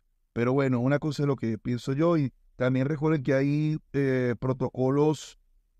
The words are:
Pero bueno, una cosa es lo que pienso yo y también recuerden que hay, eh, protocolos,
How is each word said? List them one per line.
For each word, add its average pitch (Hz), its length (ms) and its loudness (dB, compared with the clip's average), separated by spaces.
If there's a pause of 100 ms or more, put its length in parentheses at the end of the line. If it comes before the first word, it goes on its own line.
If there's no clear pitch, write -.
(340)
Pero 120 200 0
bueno, 135 260 2
una 135 180 2
cosa 151 260 -4
es 143 40 0
lo 139 80 0
que 113 220 -4
pienso 123 360 -4
yo 165 240 2
y 139 140 0 (240)
también 131 320 0
recuerden 156 340 0
que 135 120 0
hay, 147 440 0 (160)
eh, 127 460 0
protocolos, 131 1000 0 (420)